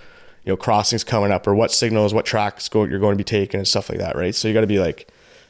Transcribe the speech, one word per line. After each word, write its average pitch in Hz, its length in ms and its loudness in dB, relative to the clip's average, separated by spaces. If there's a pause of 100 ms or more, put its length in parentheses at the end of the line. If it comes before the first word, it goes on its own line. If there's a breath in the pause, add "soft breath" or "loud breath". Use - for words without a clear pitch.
(440 soft breath)
you 95 80 -2
know, 95 40 -2
crossings 107 460 0
coming 101 300 0
up 90 160 -2
or 101 80 4
what 113 160 2
signals, 107 420 2
what 110 100 0
tracks 104 440 -4
go, 107 160 2
you're 95 160 -4
going 101 140 2
to 101 40 -2
be 104 60 -2
taking 101 340 -2
and 95 80 -4
stuff - 240 -2
like - 80 -6
that, 95 160 -4
right? 87 220 -2
So - 100 -2
you 110 80 2
gotta 110 140 4
be 101 100 2
like, 85 320 -2 (400 soft breath)